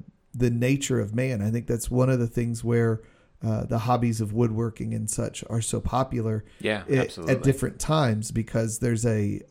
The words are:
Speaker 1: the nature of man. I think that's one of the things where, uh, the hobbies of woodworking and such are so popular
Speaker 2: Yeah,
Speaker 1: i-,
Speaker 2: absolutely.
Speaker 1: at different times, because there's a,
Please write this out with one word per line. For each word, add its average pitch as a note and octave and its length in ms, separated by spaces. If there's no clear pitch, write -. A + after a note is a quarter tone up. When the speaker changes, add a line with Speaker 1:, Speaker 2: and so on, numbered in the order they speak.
Speaker 1:
the A#2+ 160
nature B2+ 500
of G#2+ 140
man. B2 280
I G#2+ 100
think A#2 160
that's A#2 240
one B2+ 180
of B2+ 100
the A#2 80
things A#2 360
where, A#2 380
uh, A2 200
the A#2 140
hobbies A#2 420
of G#2 120
woodworking A2+ 600
and A2 160
such - 400
are A#2 120
so A2 200
popular A#2+ 640
Speaker 2:
Yeah, G#2 300
Speaker 1:
i-, C#3 100
Speaker 2:
absolutely. B2 360
Speaker 1:
at A#2+ 80
different C3+ 360
times, A#2+ 520
because A2+ 480
there's A#2 260
a, G#2 460